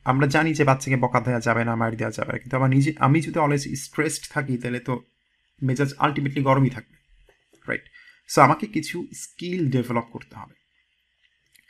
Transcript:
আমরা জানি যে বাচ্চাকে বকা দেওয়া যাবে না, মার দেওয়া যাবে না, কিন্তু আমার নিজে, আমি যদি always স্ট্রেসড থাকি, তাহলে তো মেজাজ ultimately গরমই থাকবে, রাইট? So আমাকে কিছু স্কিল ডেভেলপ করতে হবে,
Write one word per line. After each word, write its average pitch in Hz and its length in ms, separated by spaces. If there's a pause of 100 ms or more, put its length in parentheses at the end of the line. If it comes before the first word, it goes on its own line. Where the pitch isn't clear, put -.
আমরা 135 220
জানি 156 280
যে 147 100
বাচ্চাকে 135 320
বকা 123 240
দেওয়া 120 200
যাবে 117 240
না, 117 120
মার 113 200
দেওয়া 113 140
যাবে 107 220
না, 120 60
কিন্তু 127 180
আমার 131 140
নিজে, 139 280
আমি 143 220
যদি 160 180
always 143 380
স্ট্রেসড - 560
থাকি, 131 260
তাহলে 123 220
তো 123 240 (580)
মেজাজ 139 380
ultimately 139 420
গরমই 135 280
থাকবে, - 260 (720)
রাইট? 58 140 (520)
So 156 60
আমাকে 147 260
কিছু 170 480
স্কিল 175 560
ডেভেলপ 120 420
করতে - 240
হবে, - 180 (1160)